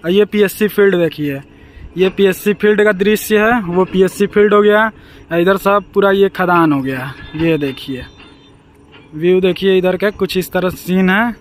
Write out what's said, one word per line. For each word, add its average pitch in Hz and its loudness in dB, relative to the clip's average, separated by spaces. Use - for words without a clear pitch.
और 170 -2
ये 202 4
पीएससी 208 -2
field 196 2
देखिए, 147 -4
ये 185 2
पीएससी 196 0
field 208 2
का 214 4
दृश्य 208 0
है, 226 0
वो 175 0
पीएससी 190 0
फील्ड 208 2
हो 208 4
गया। 214 2
इधर 180 2
सब 196 -2
पूरा 196 2
ये 196 2
खदान 175 0
हो 139 -2
गया। 131 -8
ये 160 0
देखिए, 135 -8
View 175 2
देखिए 185 0
इधर 185 0
का 196 -2
कुछ 190 -6
इस 175 -6
तरह 185 -2
scene 185 -2
है। 214 0